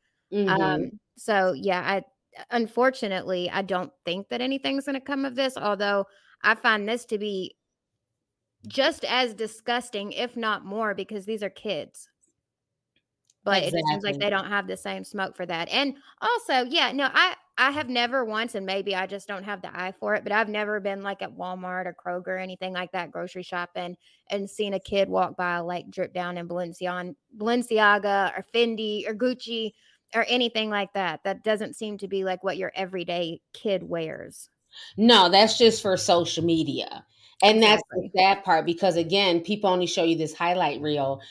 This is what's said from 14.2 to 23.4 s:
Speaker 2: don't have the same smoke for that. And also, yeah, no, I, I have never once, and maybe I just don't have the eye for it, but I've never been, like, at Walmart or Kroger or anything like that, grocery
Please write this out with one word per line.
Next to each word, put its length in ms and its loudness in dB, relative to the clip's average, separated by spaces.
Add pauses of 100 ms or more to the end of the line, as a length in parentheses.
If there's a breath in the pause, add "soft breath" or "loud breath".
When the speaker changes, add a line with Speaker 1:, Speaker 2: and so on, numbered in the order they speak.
Speaker 2:
don't 200 -2
have 180 -2
the 100 -8
same 260 -8
smoke 320 -6
for 120 -8
that. 220 -4
And 260 0 (260 soft breath)
also, 480 0
yeah, 220 2
no, 200 0
I, 240 4 (220)
I 140 4
have 180 -4
never 340 0
once, 300 -4
and 140 -6
maybe 280 -2
I 120 -2
just 200 -12
don't 180 -8
have 180 -8
the 120 -14
eye 240 -6
for 140 0
it, 100 0
but 80 -4
I've 160 2
never 320 -2
been, 220 -4
like, 220 -6
at 120 -12
Walmart 520 -6
or 80 -10
Kroger 400 -8
or 20 -6
anything 340 -8
like 200 -6
that, 200 -6
grocery 300 -10